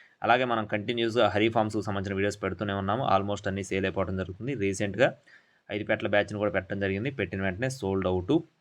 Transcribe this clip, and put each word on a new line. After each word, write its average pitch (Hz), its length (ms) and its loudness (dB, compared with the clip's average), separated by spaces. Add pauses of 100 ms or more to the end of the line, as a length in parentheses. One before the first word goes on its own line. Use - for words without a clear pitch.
(220)
అలాగే 123 240 4
మనం 117 200 0
కంటిన్యూస్‌గా 113 640 2
హరి 104 220 4
ఫార్మ్స్‌కు 107 340 0
సంబంధించిన 98 320 -4
వీడియోస్ 101 240 0
పెడుతూనే 98 340 -2
ఉన్నాము. 98 340 0
Almost 101 400 0
అన్నీ 98 160 -2
సేల్ 95 240 0
అయిపోవడం 95 300 -2
జరుగుతుంది. 95 420 -6
రీసెంట్‌గా 98 480 2 (600)
ఐదు 104 160 -4
పెట్టల 107 220 0
బ్యాచ్‌ని 101 320 2
కూడా 104 120 2
పెట్టడం 98 280 -2
జరిగింది. 98 320 0
పెట్టిన 101 300 -4
వెంటనే 98 300 -2
సోల్డ్ 95 360 -2
అవుట్. 92 260 2 (280)